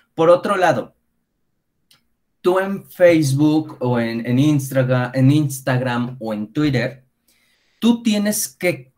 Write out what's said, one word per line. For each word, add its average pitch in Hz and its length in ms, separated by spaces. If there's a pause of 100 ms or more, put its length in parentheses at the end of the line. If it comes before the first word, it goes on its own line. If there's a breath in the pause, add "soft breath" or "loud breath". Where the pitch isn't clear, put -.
(140 soft breath)
Por 165 140
otro 185 280
lado, 160 380 (1500)
tú 185 200
en 196 300
Facebook 156 880
o 123 180
en, 117 280
en 123 120
Instagra-, 131 760
en 131 160
Instagram 123 920
o 110 140
en 107 180
Twitter, 131 520 (760)
tú 233 220
tienes 208 460
que - 500